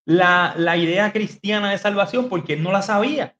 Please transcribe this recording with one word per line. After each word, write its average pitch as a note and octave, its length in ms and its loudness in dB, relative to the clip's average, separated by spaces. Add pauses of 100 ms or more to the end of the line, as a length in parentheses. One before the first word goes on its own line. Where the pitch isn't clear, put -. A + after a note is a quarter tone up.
la, F3 540 4
la E3+ 180 2
idea F3 360 0
cristiana G#3 580 -4
de G3 80 -2
salvación G3+ 500 -2
porque F3 240 -4
él D3+ 100 -2
no F3+ 100 -2
la G3 100 2
sabía. G#3+ 580 -2